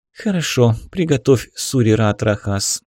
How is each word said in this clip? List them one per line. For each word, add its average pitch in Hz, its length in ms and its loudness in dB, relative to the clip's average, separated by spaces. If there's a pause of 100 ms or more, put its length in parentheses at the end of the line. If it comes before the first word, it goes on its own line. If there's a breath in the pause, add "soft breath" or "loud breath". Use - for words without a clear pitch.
(120)
"Хорошо, 139 600 0 (160)
приготовь 143 640 0
сурират, 110 680 0
Рахас. 101 600 -4 (120)